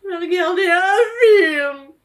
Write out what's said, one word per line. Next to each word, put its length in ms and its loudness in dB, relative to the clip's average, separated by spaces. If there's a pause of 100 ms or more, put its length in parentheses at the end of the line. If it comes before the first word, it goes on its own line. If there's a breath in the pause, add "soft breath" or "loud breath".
je 60 -16
vais 100 -8
regarder 520 -2
un 300 0 (220)
film. 720 2 (120)